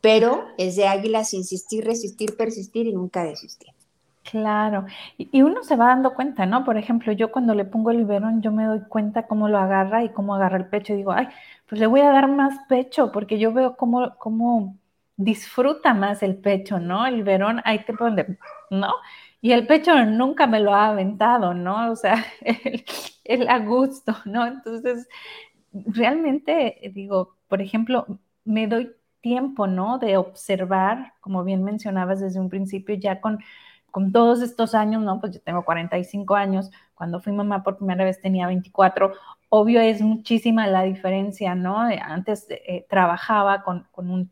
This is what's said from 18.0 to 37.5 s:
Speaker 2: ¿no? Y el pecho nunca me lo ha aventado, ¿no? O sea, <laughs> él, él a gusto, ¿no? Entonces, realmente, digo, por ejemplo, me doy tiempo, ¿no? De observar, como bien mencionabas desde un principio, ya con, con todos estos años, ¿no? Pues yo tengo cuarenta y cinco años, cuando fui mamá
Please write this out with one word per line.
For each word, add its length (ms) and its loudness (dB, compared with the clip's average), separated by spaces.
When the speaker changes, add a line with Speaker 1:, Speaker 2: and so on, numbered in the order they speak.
Speaker 2:
¿no? 240 -2
Y 120 2
el 140 4
pecho 260 4
nunca 420 2
me 140 2
lo 140 4
ha 160 6
aventado, 640 2
¿no? 380 -4
O 60 -4
sea, 360 0
<laughs> 100 -20
él, 420 -4
él 240 0
a 100 4
gusto, 560 -2
¿no? 220 -4
Entonces, 640 -8
realmente, 1040 -2
digo, 420 -4
por 140 -2
ejemplo, 440 -2
me 220 -2
doy 260 -4
tiempo, 460 -2
¿no? 320 -2
De 180 0
observar, 1040 -2
como 240 -6
bien 200 -2
mencionabas 560 -4
desde 200 -4
un 80 -4
principio, 480 -6
ya 240 -4
con, 180 -4
con 220 -2
todos 300 4
estos 320 -2
años, 280 0
¿no? 180 -2
Pues 140 -8
yo 60 -18
tengo 240 -6
cuarenta 340 -2
y 60 -4
cinco 300 -4
años, 360 -2
cuando 260 -8
fui 120 -6
mamá 300 -2